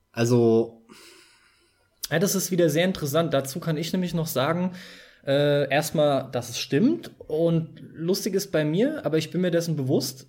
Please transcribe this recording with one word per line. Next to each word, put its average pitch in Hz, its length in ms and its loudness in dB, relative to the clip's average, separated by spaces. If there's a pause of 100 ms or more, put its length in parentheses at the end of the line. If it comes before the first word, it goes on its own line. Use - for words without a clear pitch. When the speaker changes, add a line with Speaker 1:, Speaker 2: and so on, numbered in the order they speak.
(120)
Speaker 1:
Also 117 720 2 (1300)
Speaker 2:
Ja, 151 80 0
das 165 160 2
ist 185 160 -2
wieder 175 200 4
sehr 160 140 2
interessant. 160 500 0
Dazu 135 260 -4
kann 160 160 -2
ich 160 160 -6
nämlich 180 220 -2
noch 160 120 -2
sagen, 170 460 -2 (540)
äh, 143 440 2
erstmal, 147 600 0
dass 120 200 -6
es - 80 -10
stimmt. 247 600 0
Und 160 600 -2 (140)
lustig 180 400 -2
ist 190 180 -4
bei 156 120 2
mir, 220 420 0
aber 156 120 0
ich 160 120 -4
bin 175 100 -4
mir 180 100 0
dessen 165 260 0
bewusst, - 520 -2